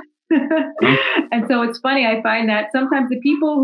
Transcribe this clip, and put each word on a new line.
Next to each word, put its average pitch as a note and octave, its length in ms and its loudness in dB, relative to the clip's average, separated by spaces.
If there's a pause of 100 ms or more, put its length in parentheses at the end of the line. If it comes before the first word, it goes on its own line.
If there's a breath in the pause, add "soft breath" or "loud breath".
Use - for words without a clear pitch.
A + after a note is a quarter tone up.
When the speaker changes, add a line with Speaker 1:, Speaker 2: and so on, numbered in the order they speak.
Speaker 1:
<laughs> - 40 -20 (220)
Speaker 2:
Mm-hmm. C#4 1000 0
Speaker 1:
And A3+ 160 -2
so A#3+ 140 0
it's A#3 160 -4
funny, C4+ 280 0
I A3+ 160 0
find A3 280 0
that G#3+ 200 0
sometimes C4+ 380 0
the B3 120 -2
people D4+ 440 2